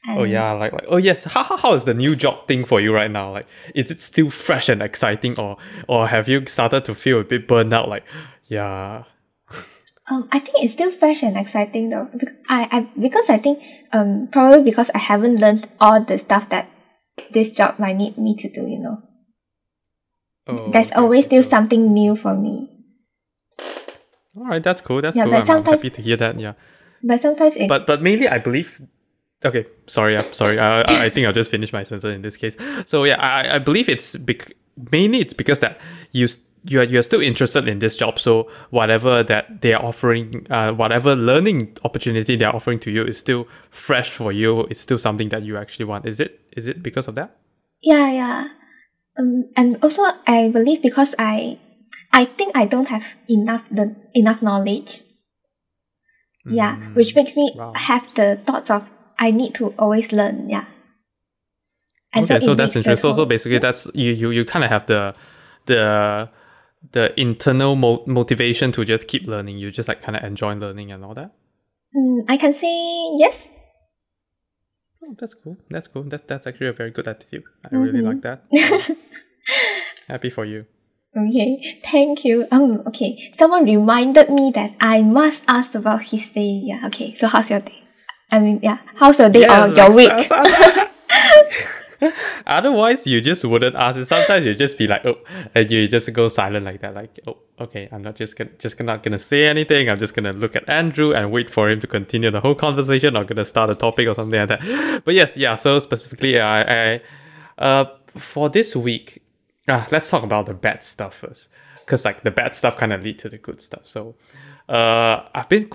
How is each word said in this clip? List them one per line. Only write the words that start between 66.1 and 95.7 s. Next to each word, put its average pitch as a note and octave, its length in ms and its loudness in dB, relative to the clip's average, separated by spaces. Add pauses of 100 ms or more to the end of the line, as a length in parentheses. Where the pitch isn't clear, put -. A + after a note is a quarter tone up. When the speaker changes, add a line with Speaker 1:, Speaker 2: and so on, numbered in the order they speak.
Speaker 1:
the A#2 260 0
internal C3 560 0
mo-, A#2+ 320 0
motivation B2 640 -2
to A2+ 120 -4
just A2+ 240 -4
keep - 180 -8
learning. G2+ 300 -10
You G2+ 140 -12
just, A2+ 180 -10
like, - 140 -8
kinda G#2+ 220 -10
enjoy G#2 280 -8
learning G2+ 400 -14
and F#2+ 100 -20
all G#2 120 -20
that? E3 180 -18 (600)
Speaker 2:
Mm, B3+ 260 0 (100)
I C4+ 80 2
can D4 160 2
say E4+ 160 -4 (480)
yes. - 320 2 (1500)
Speaker 1:
Oh, C#4+ 160 -18
that's A3+ 140 -16
cool. F3 240 -20 (120)
That's E3 180 -12
cool. - 160 -14
That, D3 260 -14
that's C3+ 180 -10
actually B2+ 200 -8
a A#2+ 60 -6
very A#2 180 -10
good A#2 180 -10
attitude. - 340 -16 (220)
I - 100 -10
really C4 240 0
Speaker 2:
Mm-hmm. A3+ 80 -2
Speaker 1:
like C4 140 -6
that. - 800 0
Speaker 2:
<laughs> - 1080 -8
Speaker 1:
Happy B2+ 220 -8
for A2+ 160 -8
you. G#2+ 200 -14 (520)
Speaker 2:
Okay, A3+ 640 -2
thank D4 420 2
you. A#3 260 2
Um, B3+ 360 4
okay, - 500 -8
someone E4 280 6
reminded A#3+ 640 6
me C#4 220 2
that G#3 280 -4
I A3 220 4
must C#4+ 460 2
ask B3 260 0
about A3 300 -2
his - 260 -8
day. G3+ 360 -4
Yeah, A#3 220 -10
okay. A3 280 -10
So A3+ 120 0
how's A3 220 0
your G3+ 100 -2
day? - 240 -16 (480)
I A3 80 4
mean, G#3+ 220 2
yeah, A3 160 0 (180)
how's C#4+ 240 6
your A3 100 10
day A3+ 120 10
Speaker 1:
Yes, G#3 300 8
Speaker 2:
or D#3+ 40 0
your G3 140 10
Speaker 1:
like, G#3+ 60 8 (220)
Speaker 2:
week? B3 100 2
Speaker 1:
so-, E4+ 160 2 (1600)
so-, D#4+ 120 2 (240)
<laughs> - 100 -18
otherwise, A3+ 640 2
you B2 140 2
just E3 220 -2
wouldn't B2 320 0
ask. B2+ 300 -2
Sometimes E3+ 400 2
you G#2+ 80 0
just C3+ 240 -2
be A2 80 0
like, G2+ 220 0
"Oh," A#2 100 -2 (380)
and A2 160 2